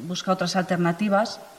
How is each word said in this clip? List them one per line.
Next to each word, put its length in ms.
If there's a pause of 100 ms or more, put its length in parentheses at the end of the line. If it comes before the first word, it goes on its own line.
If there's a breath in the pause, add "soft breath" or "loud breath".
buscado 260
otras 220
alternativas. 840 (200)